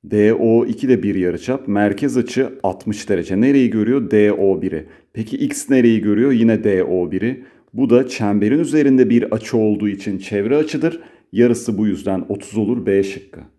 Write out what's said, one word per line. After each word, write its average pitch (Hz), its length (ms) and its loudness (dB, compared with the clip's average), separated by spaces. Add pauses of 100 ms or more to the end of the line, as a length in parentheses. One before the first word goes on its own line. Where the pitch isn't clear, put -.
D 104 300 2
O 113 320 2
iki 127 240 -4
de 101 140 4
bir 98 120 -2
yarıçap. 92 520 -4
Merkez 104 500 0
açı 123 460 -2
altmış 104 460 -6
derece. 95 320 -2
Nereyi 135 280 4
görüyor? 110 420 0
D 104 220 4
O 98 280 0
biri. 82 240 -6 (280)
Peki 113 240 -8
X - 320 -6
nereyi 117 320 4
görüyor? 107 300 2
Yine 113 320 2
D 98 200 2
O 87 280 -2
biri. 113 320 -4 (300)
Bu 123 160 -2
da 120 180 4
çemberin 104 520 0
üzerinde 139 500 2
bir 117 220 4
açı 107 260 -4
olduğu 107 320 0
için 98 280 -6
çevre 104 400 -2
açıdır. 160 420 -2 (320)
Yarısı 117 460 2
bu 107 100 0
yüzden 95 420 -4
otuz 104 280 -8
olur. 107 280 -2
B 98 180 2
şıkkı. 90 360 -10 (200)